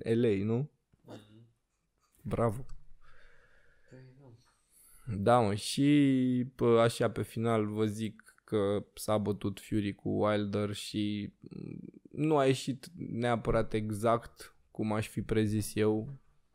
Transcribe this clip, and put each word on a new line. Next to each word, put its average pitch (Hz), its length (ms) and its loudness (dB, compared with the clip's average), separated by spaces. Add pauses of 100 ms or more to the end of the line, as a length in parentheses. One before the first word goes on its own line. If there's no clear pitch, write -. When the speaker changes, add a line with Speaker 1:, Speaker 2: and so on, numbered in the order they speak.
Speaker 1:
L 117 220 2
A, 98 200 2
nu? 120 240 0 (360)
Speaker 2:
Mhm. 107 420 -20 (720)
Speaker 1:
Bravo. 104 440 -2 (1200)
Speaker 2:
Păi, 127 100 -20 (200)
nu. 127 180 -20 (800)
Speaker 1:
Da, 117 220 6
mă, 101 140 4
și, 131 1000 2
pă, 117 260 6
așa, 117 300 2
pe 113 100 -4
final 113 460 0
vă 107 180 0
zic 107 580 -6
că 101 500 0
s-a - 240 0
bătut 101 420 -2
Fury 101 340 -2
cu 101 320 -2
Wilder 104 480 0
și, 104 680 -4
mm, - 400 -14 (320)
nu 156 260 0
a 135 80 4
ieșit 131 500 -2
neapărat 113 760 -2
exact 110 840 -2 (160)
cum 110 220 -4
aș 107 140 -2
fi - 140 -6
prezis 107 540 0
eu. 107 440 0 (360)